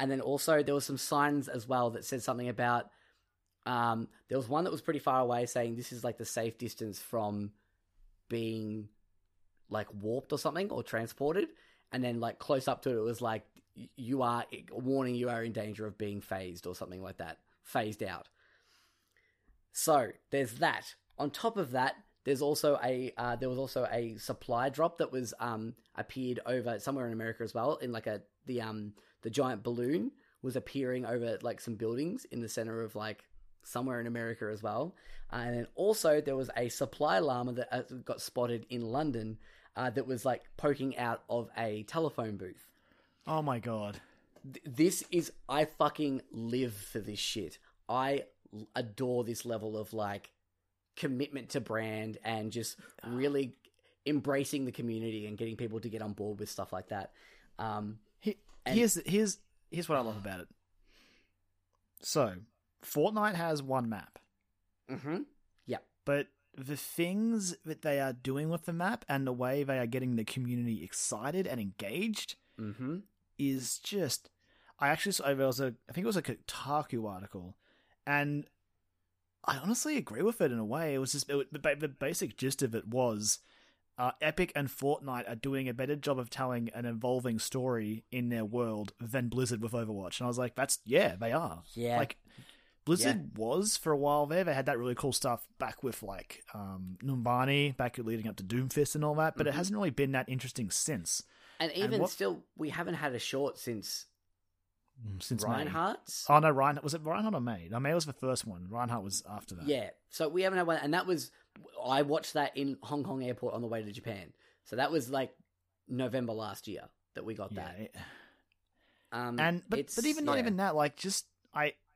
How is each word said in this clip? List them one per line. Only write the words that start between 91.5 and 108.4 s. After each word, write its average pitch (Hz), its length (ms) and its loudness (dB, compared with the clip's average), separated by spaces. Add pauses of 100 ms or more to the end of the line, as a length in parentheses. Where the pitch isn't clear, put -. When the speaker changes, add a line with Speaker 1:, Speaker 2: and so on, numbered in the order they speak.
Speaker 1:
Yeah. 117 220 2
Speaker 2:
Like, - 220 2 (680)
Blizzard 190 520 4
Speaker 1:
Yeah. 110 80 -2
Speaker 2:
was 180 320 2
for - 160 2
a 147 40 6
while 143 300 4
there. 170 180 2
They 160 100 2
had 131 120 2
that 139 120 2
really 123 160 2
cool 131 180 0
stuff - 360 0 (100)
back 120 240 -6
with, 117 220 -4
like, - 400 -12 (100)
um, 95 480 -8
Numbani, 131 720 2
back 123 220 -2
leading 113 300 -2
up 104 80 -6
to 95 80 -10
Doomfist 127 500 2
and 151 100 0
all 151 120 2
that, 156 200 2
but 147 120 2
it - 20 2
Speaker 1:
Mm-hmm. 131 80 0
Speaker 2:
hasn't 190 180 0
really 196 140 2
been 135 220 2
that 131 160 0
interesting 127 420 -4
since. - 540 -2 (360)
Speaker 1:
And 160 100 0
Speaker 2:
And 170 140 0
Speaker 1:
even 214 160 2
Speaker 2:
what 180 100 2
Speaker 1:
still, 190 320 -2 (140)
we 156 140 -2
haven't 170 240 -2
had 147 200 -2
a 120 60 0
short 135 380 0
since - 480 -6 (1000)
Speaker 2:
Mm, 95 140 -8
since 107 220 0
May. 104 60 2
Speaker 1:
Reinhardt's? 156 800 -2
Speaker 2:
Oh, 147 120 12
no, 156 100 8
Rein-, 143 320 6
was 147 120 -2
it 165 80 -4
Reinhardt 196 320 0
or 147 60 2
May? 110 300 -2
No, 113 100 -2
May 143 140 2
was 165 120 4
the 143 60 -6
first 131 340 -2